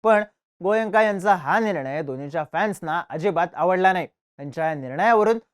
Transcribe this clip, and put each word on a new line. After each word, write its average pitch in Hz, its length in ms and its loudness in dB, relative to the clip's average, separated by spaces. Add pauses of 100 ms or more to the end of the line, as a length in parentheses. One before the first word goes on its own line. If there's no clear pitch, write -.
पण 214 200 4 (380)
गोयंका 214 400 2
यांचा 202 340 2
हा 165 240 0
निर्णय 156 420 -4
धोनीच्या 143 420 -6 (100)
फॅन्सना 170 560 -4
अजिबात 170 460 0
आवडला 185 380 2
नाही. 175 140 -4
त्यांच्या 147 600 -8
या 160 60 -2
निर्णयावरून 208 640 2 (160)